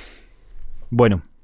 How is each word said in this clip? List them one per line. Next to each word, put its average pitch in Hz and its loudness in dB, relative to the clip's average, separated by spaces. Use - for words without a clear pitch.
bueno, 117 4